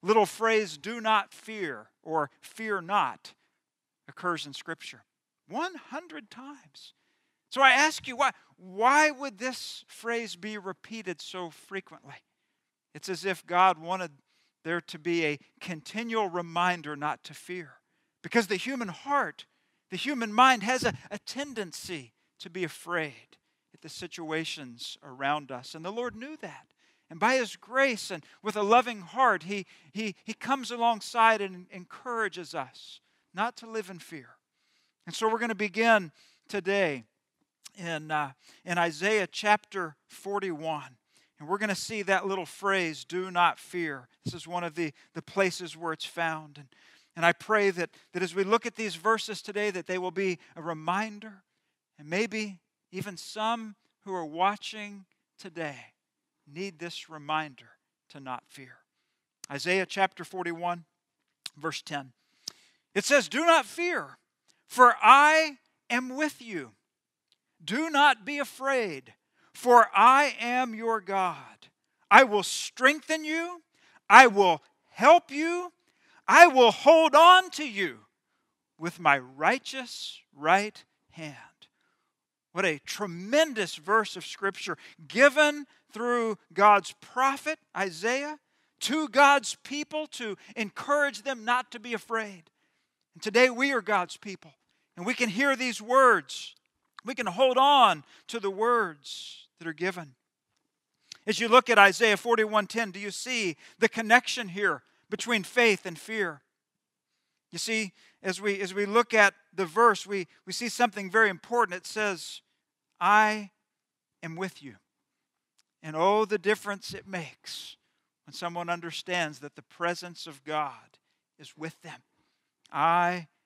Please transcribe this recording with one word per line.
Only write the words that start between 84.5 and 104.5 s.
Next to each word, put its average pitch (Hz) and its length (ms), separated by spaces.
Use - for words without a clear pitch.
given 285 600
through 233 460
God's 202 480
prophet 277 580
Isaiah 226 640
to 302 280
God's 277 540
people 302 440
to 220 300
encourage 269 680
them 254 220
not 240 260
to 240 80
be 233 140
afraid. 208 500
And - 80
today 254 280
we 254 240
are 233 80
God's 180 360
people, 180 360
and 175 100
we 240 80
can 240 160
hear 269 260
these 240 260
words. 233 760
We 247 80
can 220 140
hold 254 300
on 262 460
to 233 120
the 196 100
words 196 960
that 165 80
are 160 60
given. 170 420
As 190 120
you 233 80
look 247 220
at 226 80
Isaiah 202 400
forty-one 214 500
ten, 220 240
do 190 80
you 202 120
see 220 460
the 220 100
connection 226 600
here 175 320